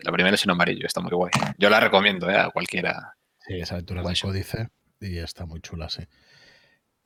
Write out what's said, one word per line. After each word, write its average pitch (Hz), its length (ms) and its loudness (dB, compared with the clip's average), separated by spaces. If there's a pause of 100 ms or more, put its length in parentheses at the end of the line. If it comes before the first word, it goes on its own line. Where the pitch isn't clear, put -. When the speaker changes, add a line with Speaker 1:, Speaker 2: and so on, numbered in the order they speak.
Speaker 1:
la - 100 -2
primera 90 240 4
es - 80 0
en 101 80 2
amarillo, 87 360 0
está - 140 -4
muy 90 100 -6
guay. 90 200 0 (280)
Yo 101 100 6
la 107 100 8
recomiendo, 98 520 4
¿eh? 104 60 4
A - 120 4
cualquiera. - 680 -4 (320)
Speaker 2:
Sí, 101 120 -8
esa 85 160 -8
aventura 90 260 -8
es - 40 -6
Speaker 1:
Guay. 87 100 -2
Speaker 2:
de - 60 0
Códice 98 480 -6 (320)
y 92 160 -8
está 85 280 -10
muy 80 140 -12
chula, 80 300 -12
sí. - 140 -8 (1040)